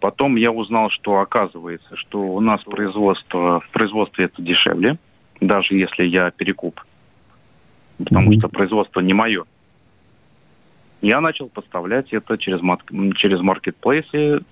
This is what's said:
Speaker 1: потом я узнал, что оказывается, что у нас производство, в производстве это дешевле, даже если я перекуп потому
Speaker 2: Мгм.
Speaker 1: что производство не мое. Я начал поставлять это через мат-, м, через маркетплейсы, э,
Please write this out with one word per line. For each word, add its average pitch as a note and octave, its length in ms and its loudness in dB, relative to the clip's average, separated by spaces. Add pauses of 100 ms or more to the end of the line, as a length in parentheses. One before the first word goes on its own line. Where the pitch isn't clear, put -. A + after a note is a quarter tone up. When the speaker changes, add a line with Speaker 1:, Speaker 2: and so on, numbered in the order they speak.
Speaker 1:
потом B2+ 360 0
я A2+ 160 2
узнал, A2 360 0
что G2 320 0
оказывается, F2 760 -4
что - 260 -10
у F#2+ 180 -2
нас A2 240 0
производство, F#2+ 960 -2
в - 120 -16
производстве G#2 520 -2
это - 160 -6
дешевле, F2 560 0 (460)
даже G2 320 2
если F#2 300 0
я F2+ 260 2
перекуп F2 500 -6 (1200)
потому G2+ 260 4
Speaker 2:
Мгм. A2 100 8
Speaker 1:
что - 80 2
производство G2 520 -2
не F#2 140 2
мое. G#2 300 0 (1600)
Я A2+ 180 2
начал D#3 280 -4
поставлять G2+ 640 -6
это A2 240 -4
через F#2 240 -4
мат-, F2+ 320 -2
м, G2 220 0
через G2 260 2
маркетплейсы, A#2+ 760 -2
э, D3 240 0 (120)